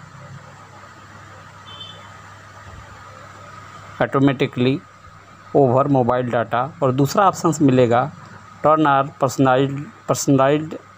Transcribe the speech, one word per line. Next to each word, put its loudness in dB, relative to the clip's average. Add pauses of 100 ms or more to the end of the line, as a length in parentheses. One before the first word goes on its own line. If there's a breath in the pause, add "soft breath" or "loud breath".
(4000)
automatically 0 (800)
over 4
mobile 0
data, -2 (160)
और 2
दूसरा 2
options 0
मिलेगा 4 (540 loud breath)
turn 4
on 2
personalized, 2 (240)
personalized 2 (160)